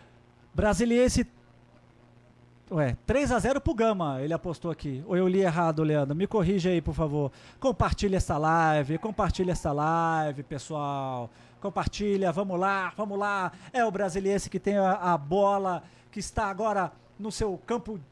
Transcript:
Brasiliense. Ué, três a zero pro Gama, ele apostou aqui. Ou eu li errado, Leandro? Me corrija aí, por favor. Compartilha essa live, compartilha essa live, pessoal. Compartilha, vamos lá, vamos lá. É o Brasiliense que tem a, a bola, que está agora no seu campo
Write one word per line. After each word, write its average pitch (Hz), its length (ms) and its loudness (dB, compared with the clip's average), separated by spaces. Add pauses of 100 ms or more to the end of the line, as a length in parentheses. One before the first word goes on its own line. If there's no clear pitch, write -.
(540)
Brasiliense. 233 720 2 (1400)
Ué, 147 360 0
três 262 260 2
a 240 80 2
zero 254 220 2
pro 330 120 0
Gama, 185 480 0
ele 151 120 -2
apostou 165 360 -6
aqui. 143 380 -6
Ou 185 80 0
eu 185 100 4
li 185 160 4
errado, 165 400 2
Leandro? 147 340 2
Me 190 120 0
corrija 185 420 2
aí, 170 120 2
por 156 120 -4
favor. 147 380 0 (280)
Compartilha 202 580 0
essa 170 200 -2
live, 156 600 2
compartilha 185 560 -2
essa 156 180 -2
live, 156 720 0
pessoal. 139 840 -6 (320)
Compartilha, 196 720 -2
vamos 185 260 -2
lá, 190 380 0
vamos 202 200 -4
lá. 202 340 -2 (200)
É 247 140 2
o 220 60 0
Brasiliense 196 580 -2
que 185 100 -4
tem 202 180 0
a, 185 360 2
a 165 40 2
bola, 190 640 0 (280)
que - 80 -12
está 208 280 -4
agora 196 440 -2 (260)
no 208 140 -8
seu 196 340 -2
campo 220 320 -4 (140)